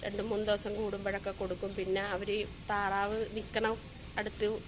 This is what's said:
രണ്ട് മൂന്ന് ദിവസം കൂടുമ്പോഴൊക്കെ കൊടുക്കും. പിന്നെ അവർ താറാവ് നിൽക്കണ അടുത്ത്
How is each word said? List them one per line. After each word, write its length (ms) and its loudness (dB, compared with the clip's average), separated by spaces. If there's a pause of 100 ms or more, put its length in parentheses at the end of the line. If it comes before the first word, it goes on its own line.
രണ്ട് 240 -2
മൂന്ന് 220 2
ദിവസം 280 4
കൂടുമ്പോഴൊക്കെ 600 0
കൊടുക്കും. 380 -2
പിന്നെ 240 2 (120)
അവർ 160 -2 (400)
താറാവ് 480 2 (180)
നിൽക്കണ 300 0 (540)
അടുത്ത് 280 0 (200)